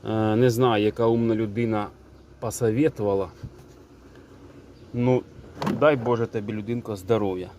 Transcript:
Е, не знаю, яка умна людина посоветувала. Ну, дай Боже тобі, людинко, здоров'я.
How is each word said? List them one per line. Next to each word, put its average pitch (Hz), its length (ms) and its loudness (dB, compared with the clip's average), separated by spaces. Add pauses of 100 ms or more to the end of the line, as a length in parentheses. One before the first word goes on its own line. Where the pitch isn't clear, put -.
Е, 107 300 0
не 123 140 6
знаю, 117 340 2
яка 107 220 0
умна 113 300 2
людина 110 520 -2 (520)
посоветувала. 110 920 0 (1600)
Ну, 123 300 2 (560)
дай 147 160 4
Боже 117 320 0
тобі, 110 260 -6
людинко, 110 420 -6
здоров'я. 95 640 -2